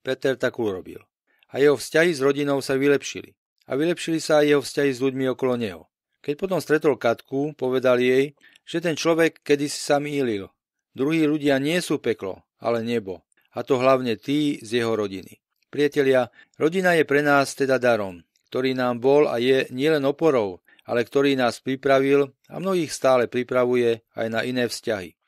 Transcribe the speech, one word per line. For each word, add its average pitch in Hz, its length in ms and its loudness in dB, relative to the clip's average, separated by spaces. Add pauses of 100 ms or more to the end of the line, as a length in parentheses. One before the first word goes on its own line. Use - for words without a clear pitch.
Peter 131 340 -2
tak 120 240 -4
urobil. 90 400 -6 (540)
A 123 80 -4
jeho 143 160 6
vzťahy 165 340 2
s 135 140 -2
rodinou 143 400 0
sa 135 160 -2
vylepšili. 139 560 0 (320)
A 123 80 -4
vylepšili 165 420 -2
sa 151 220 2
aj 151 80 4
jeho 143 160 4
vzťahy 143 260 0
s 123 140 -6
ľuďmi 135 200 -2 (120)
okolo 127 240 0
neho. 90 220 -8 (420)
Keď 147 160 -4
potom 185 180 -2
stretol 147 380 0
Katku, 135 580 -2
povedal 127 460 0
jej, 131 340 2 (300)
že - 160 -6
ten 165 180 -2
človek 165 460 0
kedysi 147 320 0
sa 143 260 0
mýlil. 127 480 -4 (460)
Druhí 156 320 0
ľudia 143 320 0
nie 156 240 -2
sú 143 180 -4
peklo, 98 400 -6 (160)
ale 117 240 -2
nebo. 110 400 -6 (320)
A 120 80 -8
to 131 160 0
hlavne 127 400 2
tí 147 460 -2
z 117 180 -2
jeho 113 140 0
rodiny. 95 420 -8 (300)
Priatelia, 135 640 0 (240)
rodina 175 400 0
je 151 80 4
pre 139 160 2
nás 143 340 2
teda 131 220 0
darom, 107 480 0 (260)
ktorý 127 240 -2
nám 123 240 -2
bol 143 320 4
a 120 80 -4
je 131 320 2
nielen 143 320 0
oporou, 135 560 0 (240)
ale 117 240 -2
ktorý 139 320 2
nás 120 240 -2
pripravil 135 720 2 (160)
a 156 80 -12
mnohých 180 320 -4
stále 127 400 0
pripravuje 123 720 0 (160)
aj 110 80 -4
na 113 160 -4
iné 123 240 -2
vzťahy. 98 480 -6 (140)